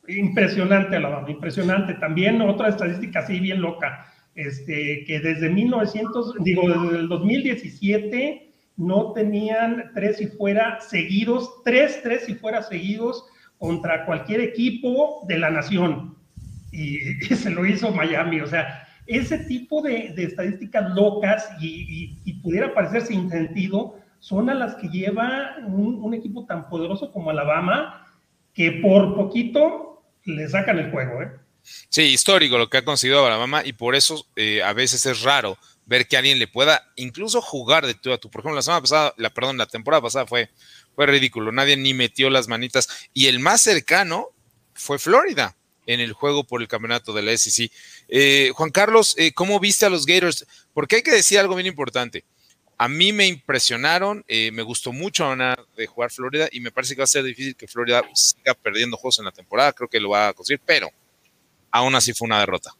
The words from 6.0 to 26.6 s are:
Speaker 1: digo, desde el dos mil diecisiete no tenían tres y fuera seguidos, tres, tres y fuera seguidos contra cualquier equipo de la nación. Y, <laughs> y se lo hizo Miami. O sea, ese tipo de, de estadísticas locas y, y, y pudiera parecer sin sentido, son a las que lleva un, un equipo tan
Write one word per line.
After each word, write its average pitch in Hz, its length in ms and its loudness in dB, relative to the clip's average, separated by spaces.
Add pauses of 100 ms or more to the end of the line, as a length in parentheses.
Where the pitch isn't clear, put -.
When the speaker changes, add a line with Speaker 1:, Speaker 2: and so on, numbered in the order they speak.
Speaker 1:
digo, 180 280 2
desde 170 300 0
el 165 100 -4
dos 170 160 -4
mil 254 200 2
diecisiete 214 1000 -4 (360)
no 190 360 0
tenían 220 800 -2
tres 208 260 -2
y 208 60 -4
fuera 220 560 0
seguidos, 214 840 -2
tres, 254 380 2
tres 240 260 -4
y 208 60 -6
fuera 220 280 -4
seguidos 214 640 -6 (320)
contra 165 480 -2
cualquier 208 380 -2
equipo 247 840 -2
de 170 120 -2
la 160 100 0
nación. 160 680 -2 (560)
Y, 147 280 -8 (260)
<laughs> - 80 -2
y 226 40 2
se - 120 -4
lo 170 160 -2
hizo 208 260 0
Miami. 165 520 -2
O 143 40 -6
sea, 156 400 -4 (200)
ese 254 320 -2
tipo 254 420 -4
de, 233 340 -4
de 175 100 -4
estadísticas 196 680 -4
locas 208 540 0 (100)
y, 160 680 -12
y, 180 60 -8
y 139 40 -12
pudiera 196 400 -4
parecer 214 260 0
sin 190 300 -4
sentido, 180 680 -4 (220)
son 226 300 -2
a 277 40 -2
las 240 200 -4
que 180 140 -10
lleva 233 680 -4 (100)
un, 208 380 -2
un 226 80 -4
equipo 226 320 -10
tan 165 240 -8